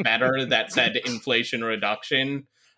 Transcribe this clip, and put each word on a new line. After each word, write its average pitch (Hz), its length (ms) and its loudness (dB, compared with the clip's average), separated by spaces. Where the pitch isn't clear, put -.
Better 127 440 2
that 113 260 0
said 117 240 2
inflation 120 640 -2
reduction, 113 840 -2